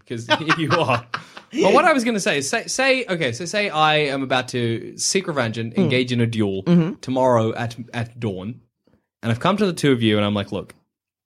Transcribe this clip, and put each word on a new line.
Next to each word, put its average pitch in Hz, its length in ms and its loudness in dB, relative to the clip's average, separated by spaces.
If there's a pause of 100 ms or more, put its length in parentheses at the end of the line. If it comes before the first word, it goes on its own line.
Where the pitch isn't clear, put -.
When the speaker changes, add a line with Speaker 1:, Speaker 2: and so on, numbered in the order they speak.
Speaker 1:
'cause 117 200 -8 (140)
<laughs> 156 160 -6
you 151 140 -2
are. 139 340 0 (480)
But 220 200 4
what 311 120 6
I 330 80 6
was 262 100 2
gonna 226 160 0
say 170 200 0
is, 139 100 -4
say, 226 160 -4
say, 262 400 0
okay, 160 260 -2
so 117 140 -8
say 202 240 -2
I 156 280 4
am 139 260 0
about 127 260 0
to 113 480 -4
seek 185 300 -2
revenge 120 320 -2
and 113 160 -6
Speaker 2:
Mm. - 20 2
Speaker 1:
engage 127 340 2
in 120 80 0
a 117 60 4
duel 104 380 -2
Speaker 2:
Mm-hmm. 175 380 4
Speaker 1:
tomorrow 127 520 2
at, 117 220 -6 (180)
at 117 260 -8
dawn, 107 420 -6 (600)
and 113 100 -2
I've 113 80 0
come 190 180 2
to 208 100 2
the 175 60 -2
two 147 180 2
of 120 100 2
you 107 160 4
and 104 80 2
I'm 104 80 0
like, 101 180 -4
"Look, 92 220 -8 (520)